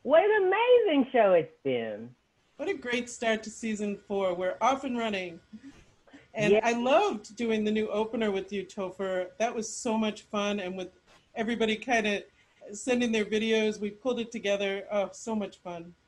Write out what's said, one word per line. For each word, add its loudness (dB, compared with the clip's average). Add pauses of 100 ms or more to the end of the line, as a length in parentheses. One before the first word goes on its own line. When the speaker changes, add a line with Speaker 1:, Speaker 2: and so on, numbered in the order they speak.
Speaker 1:
What 6
an 4
amazing 4
show 6
it's 4
been. -4 (480)
Speaker 2:
What -6
a -2
great -4
start -2
to -12
season -4
four. -2
We're -2
off 2
and -4
running. -4 (920)
And 2
Speaker 1:
Yes. 6
Speaker 2:
I 2
loved 0
doing 0
the 0
new 0
opener -2
with -4
you, -6
Topher. -6 (100)
That -2
was -6
so -2
much -2
fun. -2
And -8
with -8 (460)
everybody 0
kinda 0 (500)
sending 0
their 2
videos, 0
we -4
pulled -4
it -6
together. -2
Oh, 0
so -8
much -6
fun. -12 (120)